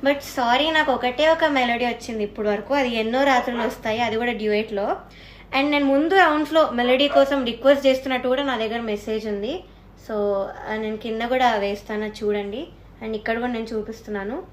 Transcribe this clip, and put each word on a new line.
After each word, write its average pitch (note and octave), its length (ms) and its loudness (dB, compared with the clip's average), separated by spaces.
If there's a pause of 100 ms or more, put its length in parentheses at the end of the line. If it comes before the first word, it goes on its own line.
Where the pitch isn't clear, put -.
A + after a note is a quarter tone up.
But C#4+ 140 2 (160)
సారీ, B3+ 300 2 (100)
నాకు D4+ 220 2
ఒకటే B3+ 340 0
ఒక D#4+ 140 2 (100)
మెలోడీ A#3+ 320 2
వచ్చింది A3+ 400 -4
ఇప్పుడు G#3 240 -4
వరకు. G#3 200 -2 (100)
అది B3 100 0 (100)
ఎన్నో A#3 280 0
రాత్రులు A#3+ 400 2
వస్తాయి, A3 360 -4
అది A3 160 -2
కూడా A#3+ 200 -2
డ్యూయెట్‌లో. G#3+ 440 0 (720)
And C#4 160 2
నేను C#4+ 200 2
ముందు D#4 200 2 (120)
రౌండ్స్‌లో D4+ 360 2 (180)
మెలోడీ B3+ 280 4 (100)
కోసం C#4 220 4 (100)
రిక్వెస్ట్ C4+ 380 4
చేస్తున్నట్టు C4 460 0
కూడా C#4+ 180 0
నా B3 100 -2
దగ్గర A3+ 180 -4 (120)
మెసేజ్ G#3+ 420 -4
ఉంది. G3+ 180 -4 (540)
So, A3+ 100 -6 (540)
ఆ, G#3+ 140 -4
నేను G#3+ 240 -6
కింద A3 140 -4 (120)
కూడా C4 160 4 (160)
వేస్తాను, G#3 420 -4 (140)
చూడండి. G#3 400 -2 (400)
And A3 180 -8
ఇక్కడ A3+ 240 -4
కూడా B3 140 -2
నేను A3+ 160 -6
చూపిస్తున్నాను. G#3+ 640 -8 (160)